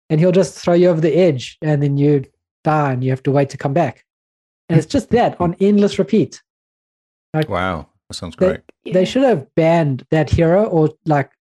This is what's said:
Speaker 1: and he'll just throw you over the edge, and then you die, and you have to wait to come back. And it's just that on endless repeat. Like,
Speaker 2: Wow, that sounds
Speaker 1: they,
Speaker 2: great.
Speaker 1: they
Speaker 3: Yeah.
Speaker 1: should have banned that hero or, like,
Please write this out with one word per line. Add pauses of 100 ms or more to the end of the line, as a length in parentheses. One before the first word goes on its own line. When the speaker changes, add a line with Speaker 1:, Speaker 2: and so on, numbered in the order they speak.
(120)
Speaker 1:
and
he'll
just
throw
you
over
the
edge,
and
then
you (400)
die,
and
you
have
to
wait
to
come
back. (640)
And
it's
just
that
on
endless
repeat. (920)
Like,
Speaker 2:
Wow, (200)
that
sounds
Speaker 1:
they,
Speaker 2:
great. (320)
Speaker 1:
they
Speaker 3:
Yeah.
Speaker 1:
should
have
banned
that
hero
or, (160)
like, (200)